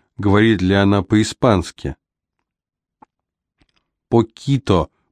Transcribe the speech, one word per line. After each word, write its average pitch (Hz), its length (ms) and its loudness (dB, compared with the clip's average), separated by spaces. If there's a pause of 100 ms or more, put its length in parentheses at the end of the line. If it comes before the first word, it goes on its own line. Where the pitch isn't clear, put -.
(180)
говорит 104 440 0
ли 92 140 0
она 101 260 2
по-испански. 107 960 -2 (2250)
«Покито», 117 800 -2 (220)